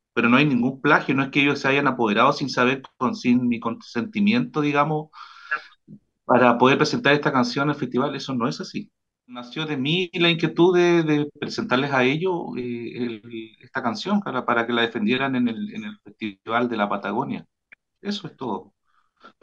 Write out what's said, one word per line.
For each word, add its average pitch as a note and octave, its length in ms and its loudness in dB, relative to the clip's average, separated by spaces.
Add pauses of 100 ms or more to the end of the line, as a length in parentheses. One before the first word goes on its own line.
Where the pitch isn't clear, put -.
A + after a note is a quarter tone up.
(180)
Pero A#2 120 4
no B2+ 80 6
hay D3+ 80 4
ningún B2+ 340 0
plagio, D3+ 340 2
no C3+ 100 2
es B2+ 40 -6
que C#3+ 140 0
ellos C#3+ 160 2
se C#3 100 -2
hayan C#3 180 2
apoderado A#2+ 460 2
sin C#3 160 -4
saber, C3 320 2 (160)
con, A#2 180 -2
sin B2 340 2
mi A#2 120 -2
consentimiento, A2+ 1000 -2
digamos, D3 480 0 (1120)
para B2 320 4
poder B2+ 220 4
presentar C#3 340 2
esta D3 180 0
canción C3+ 380 0
al C#3+ 60 -2
festival. C#3 420 -4
Eso C3+ 180 -8
no A#2+ 140 -2
es D3+ 100 -8
así. - 320 -10 (360)
Nació B2 400 -10
de D3+ 100 -6
mí E3 380 -2
la E3+ 160 2
inquietud E3 440 4
de, F3 280 6
de D3 260 2 (100)
presentarles - 540 -2
a C3 120 4
ellos, D#3 280 0 (240)
eh, A#2+ 400 -8
el, A#2 260 -8 (400)
esta B2 200 -10
canción F3 400 -2
para, C3 240 -6
para A#2 200 0
que A#2 60 -4
la A#2+ 80 2
defendieran B2 560 0
en B2 120 2
el, G#2 260 -8
en G#2+ 100 -10
el G#2+ 140 -14
Festival A2 720 -6
de A2+ 80 -4
la G#2 100 0
Patagonia. G2+ 560 -6 (560)
Eso G3+ 260 -8
es - 120 -18
todo. A2 340 -8 (720)